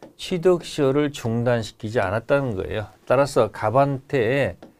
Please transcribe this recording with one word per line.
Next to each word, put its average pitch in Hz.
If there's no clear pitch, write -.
취득시효를 151
중단시키지 117
않았다는 113
거예요. 101
따라서 127
갑한테, 131